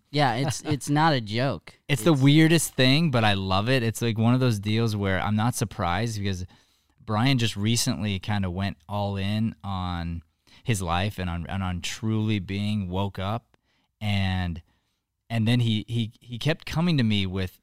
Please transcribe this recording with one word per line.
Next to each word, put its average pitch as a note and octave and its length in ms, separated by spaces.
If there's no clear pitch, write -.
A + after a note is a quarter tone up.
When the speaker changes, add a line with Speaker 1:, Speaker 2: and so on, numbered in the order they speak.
Speaker 1:
Yeah, C#3 260
it's, B2+ 240
Speaker 2:
<laughs> - 40
Speaker 1:
it's D3+ 260
not D#3 220
a C3 80
joke. A2+ 540
Speaker 2:
It's C#3+ 160
the E3+ 120
Speaker 1:
It's C3 80
Speaker 2:
weirdest D#3 520
thing, C#3 380
but A#2+ 100
I G#2 120
love F#2+ 340
it. C3 160
It's, A2+ 180
like, A#2 160
one A2+ 160
of B2+ 60
those A#2+ 180
deals G#2+ 380
where F#2+ 240
I'm G#2+ 160
not A2+ 180
surprised G#2 640
because F#2+ 280
Brian A#2+ 320
just A2+ 180
recently G#2 640
kinda G2 320
went F#2 280
all G2+ 300
in G#2+ 440
on F2 600
his A2 180
life F2+ 380
and F#2 100
on, E2+ 220
and G2 120
on F2+ 200
truly A2 560
being G2+ 500
woke G2 300
up. G2+ 400
And, F#2 640
and A2+ 180
then A#2+ 140
he, A2+ 260
he, A2+ 340
he A#2 180
kept D3+ 260
coming E3 320
to B2 80
me G#2 220
with F#2 360